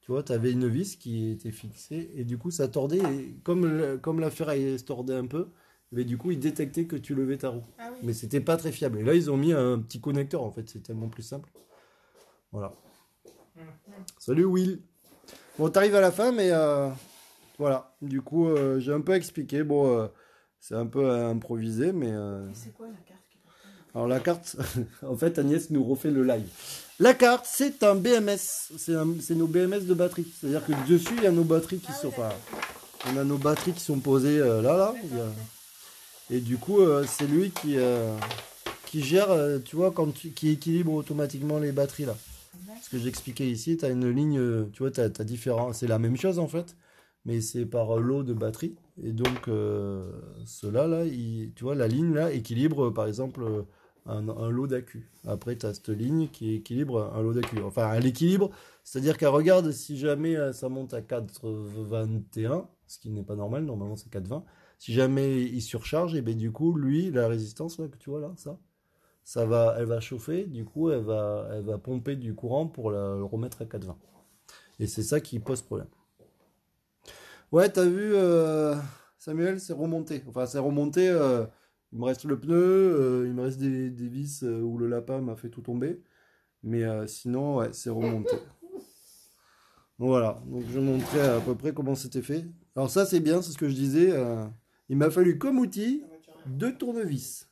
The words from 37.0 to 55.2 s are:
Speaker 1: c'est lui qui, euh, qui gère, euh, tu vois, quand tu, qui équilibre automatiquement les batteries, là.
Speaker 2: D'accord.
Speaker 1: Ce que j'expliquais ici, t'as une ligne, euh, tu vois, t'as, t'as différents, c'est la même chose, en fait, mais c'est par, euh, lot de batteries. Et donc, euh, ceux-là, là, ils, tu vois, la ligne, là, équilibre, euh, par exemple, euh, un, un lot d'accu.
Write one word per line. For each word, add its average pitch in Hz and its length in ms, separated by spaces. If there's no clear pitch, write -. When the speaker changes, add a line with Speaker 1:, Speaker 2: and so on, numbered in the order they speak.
Speaker 1:
c'est 143 200
lui 170 240
qui, 147 280
euh, 120 380
qui 156 160
gère, 185 280
euh, 147 280
tu 127 180
vois, 180 160
quand 165 200
tu, - 180
qui 151 200
équilibre 165 420
automatiquement 147 680
les 147 140
batteries, 139 320
là. 113 120
Speaker 2:
D'accord. 220 160
Speaker 1:
Ce - 80
que 127 80
j'expliquais 123 500
ici, 123 280
t'as 147 140
une 123 200
ligne, 143 280
euh, 113 340
tu - 100
vois, 135 80
t'as, 117 180
t'as 107 160
différents, 120 480
c'est 117 140
la 113 140
même 117 160
chose, 185 240
en 160 80
fait, 170 280
mais 117 160
c'est 120 240
par, 117 320
euh, 113 40
lot 135 240
de 123 80
batteries. 110 420
Et 113 120
donc, 123 340
euh, 101 640
ceux-là, 113 420
là, 165 160
ils, 113 500
tu - 80
vois, 135 140
la 127 100
ligne, 151 260
là, 156 200
équilibre, 131 540
euh, 117 60
par 107 140
exemple, 123 380
euh, 107 180
un, 107 240
un 113 200
lot 123 180
d'accu. 123 440